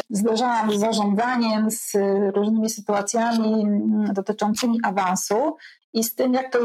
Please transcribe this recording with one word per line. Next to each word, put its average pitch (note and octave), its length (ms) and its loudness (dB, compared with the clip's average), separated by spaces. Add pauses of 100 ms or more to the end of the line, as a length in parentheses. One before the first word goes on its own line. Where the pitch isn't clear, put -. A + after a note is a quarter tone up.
zderzałam A3 640 0
z G#3 80 0
zarządzaniem, A3 920 0
z - 220 -6 (420)
różnymi A3 340 0
sytuacjami, A3 920 0
mm, G#3 520 0
dotyczącymi G#3+ 680 -2
awansu G3+ 760 0 (360)
i A3+ 100 0
z - 120 -6
tym, B3+ 180 2
jak C4 180 -2
to B3 140 2